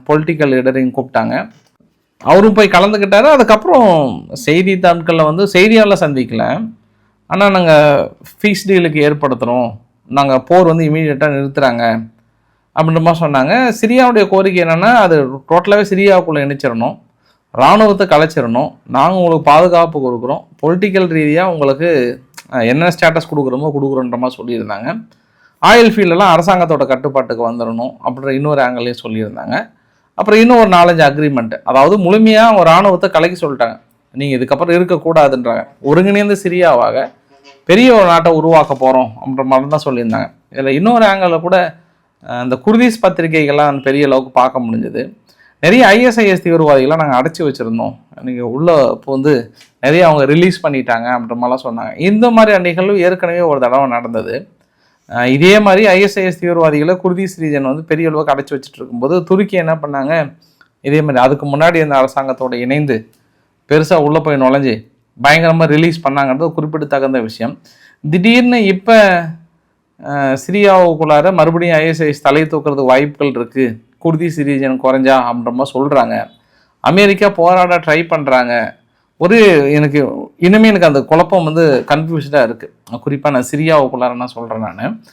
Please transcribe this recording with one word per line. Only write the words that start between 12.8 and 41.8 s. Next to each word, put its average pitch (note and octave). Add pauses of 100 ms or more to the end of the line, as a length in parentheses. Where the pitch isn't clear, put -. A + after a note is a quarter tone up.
மாதிரி E3
சொன்னாங்க. D#3+
சிரியாவுடைய A#3
கோரிக்கை F#3+
என்னன்னா, E3+
அது F3
டோட்டலாவே F3
சிரியாவுக்குள்ள F#3
இணைச்சிடணும், C#3 (520)
ராணுவத்தை G3
கலைச்சிடணும், D3+ (120)
நாங்க D#3+
உங்களுக்கு E3
பாதுகாப்பு D#3+
கொடுக்குறோம், B2 (200)
பொலிட்டிக்கல் F#3
ரீதியா D#3+
உங்களுக்கு, C#3+ (300)
அஹ், B2
என்ன D3
ஸ்டேட்டஸ் E3
கொடுக்குறோமோ C#3+
கொடுக்குறோன்ற C3
மாதிரி B2+
சொல்லியிருந்தாங்க. A#2 (600)
ஆயில் A3+
ஃபீல்டெல்லாம் F#3+
அரசாங்கத்தோட E3
கட்டுப்பாட்டுக்கு B2+
வந்துடணும் A#2 (140)
அப்படின்ற C3
இன்னொரு C#3
ஆங்கிளையும் B2
சொல்லியிருந்தாங்க. A2 (440)
அப்புறம் G#3
இன்னும் A#3+
ஒரு A3
நாலஞ்சு F3
அக்ரிமெண்ட், C#3
அதாவது C#3+
முழுமையா G#3+
அவங்க G#3+
ராணுவத்தை F3+
கலைக்க F3
சொல்லிட்டாங்க, B2 (320)
நீங்க C3+
இதுக்கப்புறம் D#3
இருக்கக்கூடாதுன்றாங்க. D#3 (140)
ஒருங்கிணைந்த G3+
சிரியாவாக C3+ (540)
பெரிய A#3
ஒரு G#3
நாட்டை E3+
உருவாக்க D#3
போறோம் C3
அப்படின்ற C3
மாதிரி C3+
தான் D3+
சொல்லியிருந்தாங்க. A#2
இதுல C3+
இன்னொரு G#3+
ஆங்கிள்ல F#3
கூட, F3 (520)